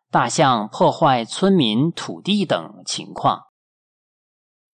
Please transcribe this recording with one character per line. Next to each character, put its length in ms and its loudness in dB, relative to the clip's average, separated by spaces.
大 200 0
象 360 2
破 240 0
坏 360 0
村 260 0
民 400 2
土 300 -12
地 240 0
等 400 -6
情 260 -10
况， 360 -2